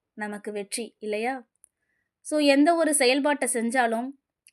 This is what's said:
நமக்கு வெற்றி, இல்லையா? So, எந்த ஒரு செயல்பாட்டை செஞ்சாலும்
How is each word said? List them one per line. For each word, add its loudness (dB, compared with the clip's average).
நமக்கு -12
வெற்றி, -10
இல்லையா? -6
So, -2
எந்த 6
ஒரு 0
செயல்பாட்டை 2
செஞ்சாலும் -2